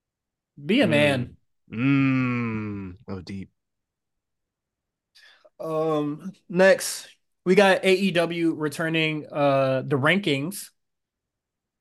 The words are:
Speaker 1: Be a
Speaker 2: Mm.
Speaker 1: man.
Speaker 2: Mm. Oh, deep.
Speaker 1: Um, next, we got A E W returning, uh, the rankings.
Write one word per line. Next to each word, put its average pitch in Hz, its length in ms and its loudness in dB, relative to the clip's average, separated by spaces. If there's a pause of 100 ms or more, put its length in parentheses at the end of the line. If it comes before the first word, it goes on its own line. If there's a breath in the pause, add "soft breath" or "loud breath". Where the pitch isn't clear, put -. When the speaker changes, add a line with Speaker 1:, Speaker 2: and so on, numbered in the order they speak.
(640)
Speaker 1:
Be 208 160 2
a 233 60 4
Speaker 2:
Mm. 165 40 2
Speaker 1:
man. 143 460 0 (340)
Speaker 2:
Mm. 117 1300 -2 (100)
Oh, 98 140 -10
deep. 95 300 -14 (2000 soft breath)
Speaker 1:
Um, 156 720 -4 (160)
next, 180 600 2 (360)
we 185 100 4
got 190 300 4
A 190 80 4
E 190 200 2
W 165 420 0
returning, 156 760 -4
uh, 135 520 0
the 139 140 -4
rankings. 156 760 -2 (1120)